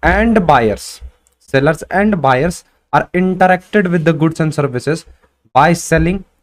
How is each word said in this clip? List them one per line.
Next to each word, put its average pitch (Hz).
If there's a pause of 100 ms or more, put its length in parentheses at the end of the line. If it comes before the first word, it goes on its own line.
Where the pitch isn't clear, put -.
and 214 (120)
buyers, 113 (640)
sellers 143 (100)
and 202
buyers 135 (320)
are 147 (120)
interacted 185
with 160
the 165
goods 160
and 151
services 139 (500)
by 143 (140)
selling 165 (200)